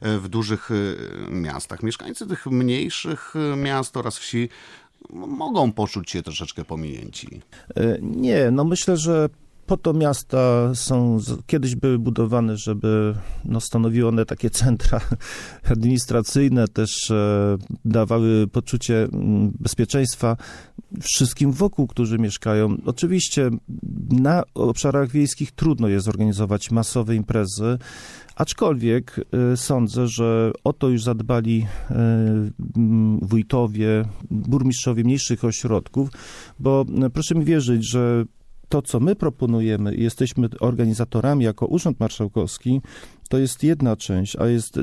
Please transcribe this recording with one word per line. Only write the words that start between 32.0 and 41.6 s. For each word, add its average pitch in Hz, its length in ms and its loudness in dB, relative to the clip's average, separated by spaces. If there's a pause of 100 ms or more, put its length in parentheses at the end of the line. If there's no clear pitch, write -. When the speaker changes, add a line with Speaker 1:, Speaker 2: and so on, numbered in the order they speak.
Speaker 2:
mm, 110 460 4
wójtowie, 110 800 0 (260)
burmistrzowie 120 720 0
mniejszych 123 400 0
ośrodków, 120 640 -2 (500)
bo, 135 260 2 (180)
e, 127 80 2
proszę 151 240 -4
mi 160 100 2
wierzyć, 123 460 2
że 120 340 2 (440)
to, 143 140 0
co 123 180 -2
my 185 160 2
proponujemy, 110 800 0
jesteśmy 117 520 0 (120)
organizatorami 117 840 2
jako 110 220 0